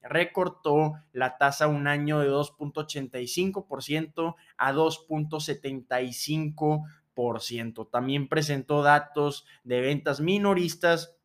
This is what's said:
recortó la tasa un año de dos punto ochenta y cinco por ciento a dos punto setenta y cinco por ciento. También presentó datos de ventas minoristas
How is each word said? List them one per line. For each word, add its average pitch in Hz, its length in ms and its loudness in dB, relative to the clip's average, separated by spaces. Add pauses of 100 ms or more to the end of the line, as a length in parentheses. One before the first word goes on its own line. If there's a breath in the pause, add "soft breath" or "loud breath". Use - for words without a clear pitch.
recortó 160 840 0 (200)
la 127 260 -2
tasa 143 280 4
un 143 200 2
año 147 340 2
de 143 80 2
dos 143 220 0
punto 147 300 -8
ochenta 135 400 -8
y 123 60 -6
cinco 190 400 -2
por - 160 -8
ciento 160 540 -4 (220 soft breath)
a 135 140 2
dos 160 260 2
punto 151 420 -4
setenta 131 640 -4
y 123 100 -6
cinco 151 720 -2 (300 loud breath)
por 117 260 -2
ciento. 113 460 -8
También 135 420 -2
presentó 147 540 0
datos 147 640 2 (160 soft breath)
de 123 180 0
ventas 139 400 0
minoristas 175 1040 2